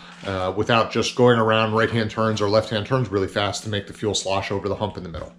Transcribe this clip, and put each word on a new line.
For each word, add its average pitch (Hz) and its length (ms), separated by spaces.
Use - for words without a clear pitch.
uh, 95 320
without 110 360
just - 240
going 123 220
around 110 360
right-hand 110 360
turns 110 300
or 104 80
left-hand 107 380
turns 127 220
really 95 200
fast 101 360
to 107 40
make 101 200
the - 40
fuel 104 220
slosh 95 380
over 98 160
the 95 80
hump 101 200
in 87 60
the 90 60
middle? 80 300